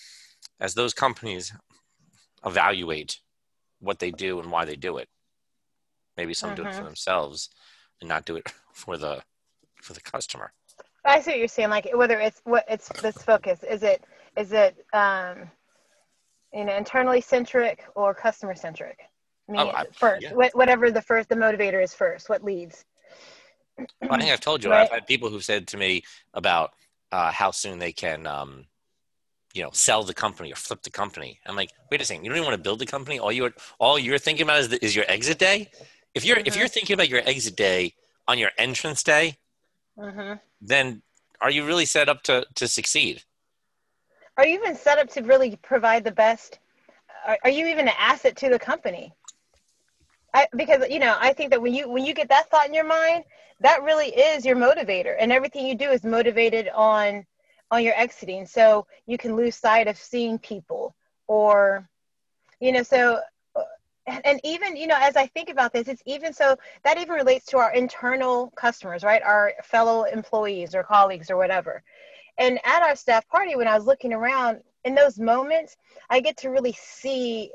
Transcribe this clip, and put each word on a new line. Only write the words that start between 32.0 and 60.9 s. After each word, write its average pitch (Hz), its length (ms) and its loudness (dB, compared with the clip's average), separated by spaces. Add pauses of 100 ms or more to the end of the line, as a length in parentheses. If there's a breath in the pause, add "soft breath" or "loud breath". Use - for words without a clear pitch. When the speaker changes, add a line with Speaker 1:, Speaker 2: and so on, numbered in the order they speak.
Speaker 1:
a 135 40 -8
second, 85 180 -10
you 107 60 -12
don't 143 80 -6
even 165 80 -4
wanna 120 140 -4
build 98 200 -6
the 127 60 -8
company? 139 340 -10
All 104 120 -2
you're, 123 220 -4 (260 loud breath)
all 135 200 4
you're 131 200 -2
thinking 156 240 -2
about 151 160 2
is 123 100 -2
the, 120 160 -4
is 104 100 0
your 104 140 0
exit 127 300 -2
day?" 202 320 0 (440 soft breath)
If 120 100 -6
you're, 233 200 2
if 214 100 -2
Speaker 2:
Mm-hmm. - 20 -4
Speaker 1:
you're 233 100 0
thinking 208 280 -4
about 175 140 0
your 123 180 0
exit 117 280 -4
day 92 400 0 (320)
on 123 120 2
your 107 180 0
entrance 127 460 -4
day, 156 340 2 (600)
Speaker 2:
Mm-hmm. 202 400 -14 (240)
Speaker 1:
then 127 400 -2 (400)
are 123 100 2
you 147 140 -2
really 165 200 0
set 147 240 2
up 139 140 -2
to, 127 220 0 (100)
to 123 120 -4
succeed? - 560 -2 (1120 soft breath)
Speaker 2:
Are 269 100 8
you 330 120 0
even 392 160 -4
set 285 240 2
up 277 120 0
to 269 120 -8
really 247 340 4
provide 226 460 0
the 214 80 -4
best? 226 480 0 (680 soft breath)
Are, 214 180 0
are 254 40 6
you 311 180 -2
even 311 220 0
an 208 80 -2
asset 247 400 0
to 269 120 -2
the 240 100 2
company? 185 580 -8 (1200)
I, 277 180 6
because, 277 320 2
you 294 120 -4
know, 233 200 4
I 254 140 2
think 285 160 -6
that 254 140 4
when 247 100 -2
you, 269 160 -6
when 262 160 -2
you 302 80 -4
get 302 160 -4
that 294 220 4
thought 302 160 4
in 294 80 -8
your 320 100 2
mind, 320 380 0 (360 soft breath)
that 277 220 6
really 302 280 0
is 269 360 2
your 254 100 4
motivator, 214 640 2
and 226 120 2
everything 262 340 0
you 262 80 -4
do 269 160 -4
is 254 140 2
motivated 226 720 0
on, 208 500 2 (460)
on 233 120 2
your 226 120 2
exiting. 196 500 -4
So 214 400 4 (220 soft breath)
you 233 100 -4
can 226 180 -6
lose 233 200 0
sight 220 320 4
of 214 100 -4
seeing 233 400 -4
people - 560 -10 (320)